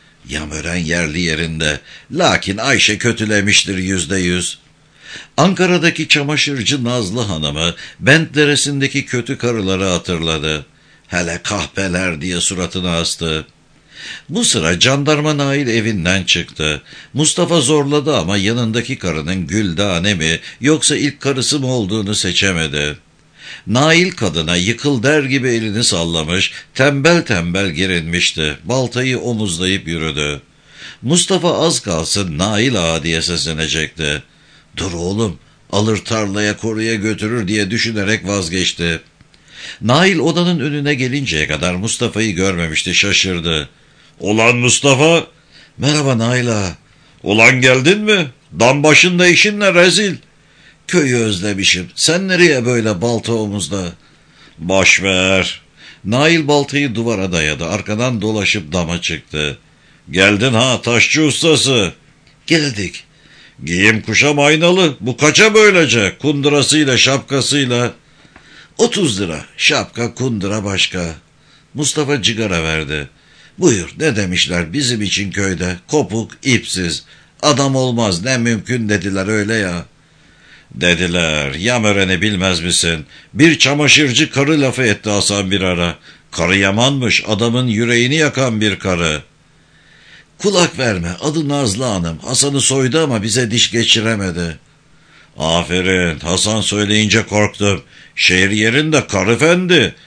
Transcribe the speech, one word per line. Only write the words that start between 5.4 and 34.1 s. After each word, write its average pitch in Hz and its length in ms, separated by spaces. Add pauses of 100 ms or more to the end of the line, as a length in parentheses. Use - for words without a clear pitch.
çamaşırcı 143 760
Nazlı 120 380
Hanım'ı, 80 540 (240)
Bent 143 360
Deresi'ndeki 139 720
kötü 120 320
karıları 95 460
hatırladı. 80 840 (420)
"Hele 87 360
kahpeler!" 90 760
diye 87 200
suratını 90 500
astı. 82 540 (840)
Bu 226 160
sıra 87 340
jandarma 147 580
Nail 139 300
evinden 101 560
çıktı. 78 580 (320)
Mustafa 165 480
zorladı 147 560
ama 95 200
yanındaki 117 600
karının 82 500
güldane 95 640
mi 82 260 (220)
yoksa 147 360
ilk - 240
karısı 135 380
mı 131 80
olduğunu 107 480
seçemedi. 80 840 (680)
Nail 160 440
kadına 82 440
yıkıl 113 480
der 147 200
gibi 131 260
elini 110 340
sallamış, 85 680 (220)
tembel 143 480
tembel 92 480
gerinmişti. 82 920
Baltayı 123 560
omuzlayıp 92 680
yürüdü. 73 540 (600)
Mustafa 165 640
az 156 120
kalsın 85 580
"Nail 107 380
ağa" 82 280
diye 80 180
seslenecekti. 78 1040 (540)